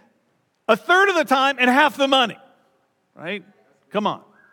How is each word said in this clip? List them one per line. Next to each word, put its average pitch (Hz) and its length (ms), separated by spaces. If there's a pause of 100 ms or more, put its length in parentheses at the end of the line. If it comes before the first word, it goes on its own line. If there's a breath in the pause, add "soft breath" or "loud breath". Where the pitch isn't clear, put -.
(680 soft breath)
a 226 80
third 370 320
of 381 80
the 311 80
time 269 360
and 247 100
half 277 260
the 277 140
money. 262 280 (800)
Right? 170 300 (460)
Come 208 140
on. 143 160 (320)